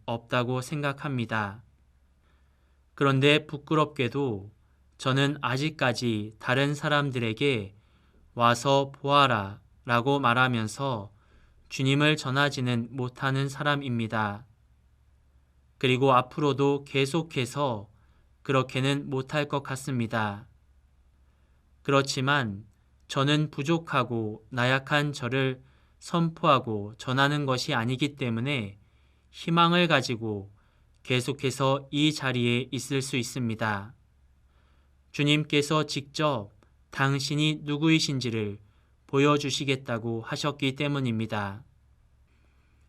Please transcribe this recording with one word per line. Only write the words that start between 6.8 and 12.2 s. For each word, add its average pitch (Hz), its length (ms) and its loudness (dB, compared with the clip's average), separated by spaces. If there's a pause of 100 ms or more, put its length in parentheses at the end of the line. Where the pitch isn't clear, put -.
"와서 135 560 4
보아라" 131 680 2 (260)
라고 123 340 2
말하면서 120 920 0 (580)
주님을 143 460 2
전하지는 127 760 0